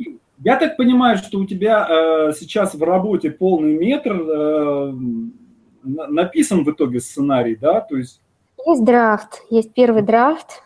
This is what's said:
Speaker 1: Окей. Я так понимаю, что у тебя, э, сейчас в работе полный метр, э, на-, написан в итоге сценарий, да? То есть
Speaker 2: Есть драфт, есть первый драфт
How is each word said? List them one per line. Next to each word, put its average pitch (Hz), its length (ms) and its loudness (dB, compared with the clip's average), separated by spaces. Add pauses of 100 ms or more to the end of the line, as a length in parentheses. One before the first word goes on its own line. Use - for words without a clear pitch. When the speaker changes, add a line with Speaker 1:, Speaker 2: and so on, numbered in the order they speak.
Speaker 1:
Окей. 294 180 -14 (240)
Я 254 140 2
так 311 200 -2
понимаю, 247 400 4
что 196 220 -6
у 196 60 -2
тебя, 202 420 0 (420)
э, 151 40 -2
сейчас 185 420 -4
в 151 80 -2
работе 180 480 0
полный 160 460 0
метр, 226 360 -2
э, 151 800 -2 (880)
на-, 139 240 -8
написан 160 580 0
в 151 60 2
итоге 123 300 -2
сценарий, 127 540 -2
да? 160 260 0
То 151 160 -8
есть 127 240 -10 (460)
Speaker 2:
Есть 277 180 2
драфт, 233 680 2
есть 226 220 0
первый 233 300 4
драфт 233 640 0